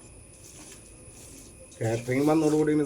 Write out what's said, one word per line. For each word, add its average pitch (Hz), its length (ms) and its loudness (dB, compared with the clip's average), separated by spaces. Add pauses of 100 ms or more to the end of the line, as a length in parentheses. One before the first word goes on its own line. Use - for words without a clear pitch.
(1800)
കാറ്ററിംഗ് 123 500 -2
വന്നതോടുകൂടി 156 460 2
ഇനി 151 100 0